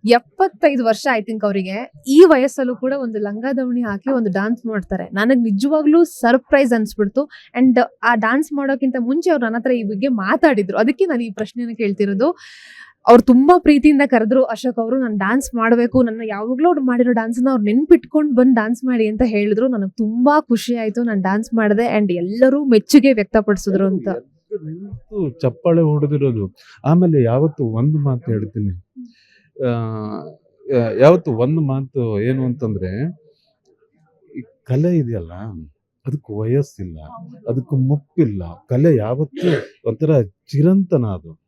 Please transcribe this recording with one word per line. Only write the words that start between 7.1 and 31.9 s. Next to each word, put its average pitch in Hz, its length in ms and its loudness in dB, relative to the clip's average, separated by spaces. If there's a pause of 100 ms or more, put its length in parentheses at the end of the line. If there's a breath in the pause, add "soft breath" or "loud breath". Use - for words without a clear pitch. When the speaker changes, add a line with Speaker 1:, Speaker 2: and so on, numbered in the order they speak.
Speaker 1:
And 254 180 4 (260)
ಆ 240 120 2
ಡ್ಯಾನ್ಸ್ 240 380 -2
ಮಾಡೋಕ್ಕಿಂತ 269 460 -2
ಮುಂಚೆ 277 300 -2
ಅವ್ರು 285 160 0
ನನ್ನ 226 100 -4
ಹತ್ರ 240 160 -2
ಈ 240 120 -2
ಬಗ್ಗೆ 208 240 -4
ಮಾತಾಡಿದ್ರು. 214 680 0
ಅದಕ್ಕೆ 277 280 0
ನಾನು 269 180 -4
ಈ 226 80 -8
ಪ್ರಶ್ನೆನ 233 460 -10
ಕೇಳ್ತಿರೋದು. 202 600 -2 (720 loud breath)
ಅವ್ರು 240 160 8
ತುಂಬಾ 269 340 6
ಪ್ರೀತಿಯಿಂದ 294 480 4
ಕರೆದ್ರು, 247 380 2
"ಅಶೋಕ್ 240 360 -4
ಅವರು, 233 200 -2
ನಾನ್ 226 180 -4
ಡ್ಯಾನ್ಸ್ 220 380 -2
ಮಾಡ್ಬೇಕು, 240 480 2
ನನ್ನ 226 220 -6
ಯಾವಾಗ್ಲೂ 220 420 -2
ಅವ್ರು 320 140 2
ಮಾಡಿರೋ 247 300 0
ಡ್ಯಾನ್ಸ್ನ 233 400 -2
ಅವ್ರು 240 120 0
ನೆನ್ಪಿಟ್ಕೊಂಡ್ 302 680 2
ಬಂದ್ 254 200 4
ಡ್ಯಾನ್ಸ್ 226 300 -2
ಮಾಡಿ" 240 240 0
ಅಂತ 214 180 -4
ಹೇಳಿದ್ರು. 214 420 0
ನನಗ್ 202 240 -4
ತುಂಬಾ 247 480 0
ಖುಷಿ 240 360 -2
ಆಯ್ತು, 226 280 -4
ನಾನ್ 220 180 -2
ಡ್ಯಾನ್ಸ್ 202 320 -2
ಮಾಡ್ದೆ. 220 440 0
And 202 160 0
ಎಲ್ಲರೂ 247 520 0
ಮೆಚ್ಚುಗೆ 254 480 4
ವ್ಯಕ್ತಪಡಿಸಿದ್ರು 202 760 0
ಅಂತ. 190 200 -4
Speaker 2:
ಎದ್ದು - 580 -10
ನಿಂತು 185 760 -10
ಚಪ್ಪಾಳೆ 165 420 0
ಹೊಡೆದಿರೋದು. 143 720 0 (320 soft breath)
ಆಮೇಲೆ 160 380 4
ಯಾವತ್ತು 135 420 0
ಒಂದು 120 340 -2
ಮಾತು 131 320 -4
ಹೇಳ್ತೀನಿ, 104 520 -6 (840 loud breath)
ಆ, 123 60 0 (1000)
ಯಾ-, 113 280 0
ಯಾವತ್ತು 165 300 6
ಒಂದು 127 300 -2
ಮಾತು 131 600 -4